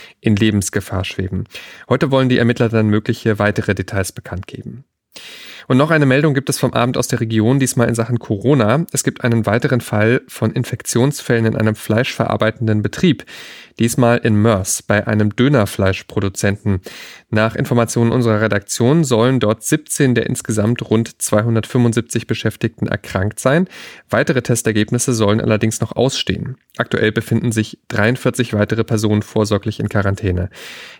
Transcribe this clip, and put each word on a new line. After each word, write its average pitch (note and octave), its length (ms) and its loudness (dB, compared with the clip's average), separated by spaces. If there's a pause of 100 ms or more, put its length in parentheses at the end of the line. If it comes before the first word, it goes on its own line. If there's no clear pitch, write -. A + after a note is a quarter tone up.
(220)
in G#2+ 160 2
Lebensgefahr G2+ 680 0
schweben. F#2 400 -6 (460)
Heute C3 200 2
wollen C3 200 2
die B2+ 80 2
Ermittler A#2+ 320 2
dann A2 180 2
mögliche G#2+ 500 0
weitere G#2 380 0
Details F#2+ 380 -4
bekannt - 340 -12
geben. - 380 -14 (840)
Und B2+ 100 2
noch D3 120 4
eine D#3 160 4
Meldung C#3 300 4
gibt C3 140 -4
es C#3+ 100 -4
vom C3+ 140 0
Abend B2 220 0
aus C3 120 -2
der B2 120 -2
Region, A2+ 400 2
diesmal A#2+ 300 0
in A#2 60 0
Sachen A#2 240 -2
Corona. A#2 720 2
Es - 120 -4
gibt - 200 -4
einen A2+ 240 2
weiteren A#2+ 340 2
Fall A2+ 460 2
von - 240 -2
Infektionsfällen A#2+ 960 0
in A2+ 100 0
einem G#2+ 180 2
fleischverarbeitenden A2 1120 0
Betrieb. B2+ 420 0 (540)
Diesmal A#2+ 400 2
in A2 160 2
Mörs, G#2 480 2
bei G#2 240 0
einem G#2+ 280 0
Dönerfleischproduzenten. G2+ 1500 0 (500)
Nach A2 240 0
Informationen A#2 560 0
unserer A2+ 300 2
Redaktion A#2 640 0
sollen B2+ 360 2
dort A2 240 0
siebzehn D3 500 0
der A#2 140 0
insgesamt A2+ 600 -2
rund A2+ 320 0
zweihundertfünfundsiebzig A2+ 1080 0
Beschäftigten - 580 -4
erkrankt - 540 -4
sein. E3 280 2 (400)
Weitere C3 360 0
Testergebnisse A#2 680 0
sollen A2 280 2
allerdings A2 400 0
noch - 120 -6
ausstehen. - 640 -2 (200)
Aktuell - 340 0
befinden A2+ 400 -2
sich A2 360 -2
dreiundvierzig A#2+ 680 0
weitere G#2+ 300 0
Personen G#2+ 400 0
vorsorglich G#2+ 560 -2
in G#2+ 100 -2
Quarantäne. F#2+ 600 -2 (480)